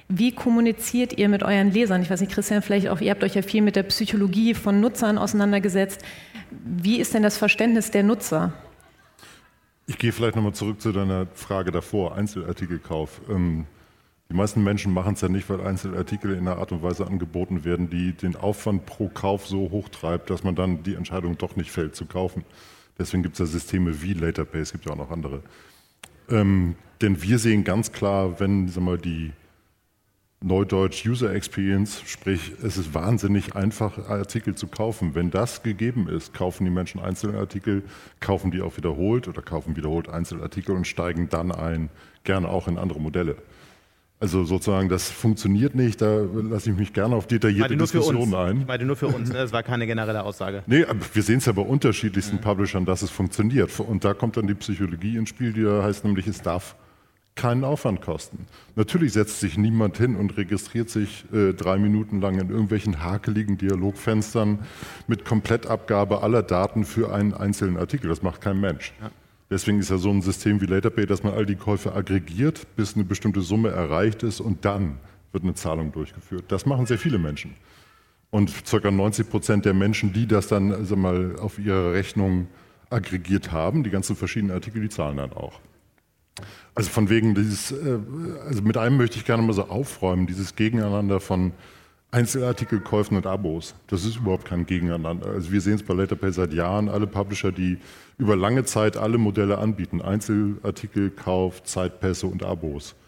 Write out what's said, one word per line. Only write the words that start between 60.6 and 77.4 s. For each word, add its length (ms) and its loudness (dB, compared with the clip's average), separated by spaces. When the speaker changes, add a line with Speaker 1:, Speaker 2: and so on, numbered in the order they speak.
Speaker 2:
sich, 420 -2
äh, 200 4
drei 260 0
Minuten 420 2
lang 180 2
in 120 -2
irgendwelchen 520 0
hakeligen 540 -2
Dialogfenstern 1000 0
mit 180 -2
Komplettabgabe 960 0
aller 220 4
Daten 420 0
für 260 -2
einen 220 2
einzelnen 440 0
Artikel. 300 -4
Das 140 -2
macht 180 -4
kein 220 -2
Mensch. 400 -2
Speaker 3:
Ja. 80 -12
Speaker 2:
Deswegen 300 2
ist 100 0
ja 80 2
so 120 2
ein 120 4
System 400 0
wie 40 0
LaterPay, 400 2
dass 180 0
man 100 0
all 120 0
die 120 0
Käufe 360 -2
aggregiert, 720 -2
bis 180 -2
eine 80 2
bestimmte 380 0
Summe 260 2
erreicht 560 0
ist 160 -2
und 240 -2
dann 340 0
wird 100 -4
eine 120 0
Zahlung 360 -4
durchgeführt. 560 -10
Das 180 -2
machen 200 2
sehr 120 0
viele 220 0
Menschen. 360 -6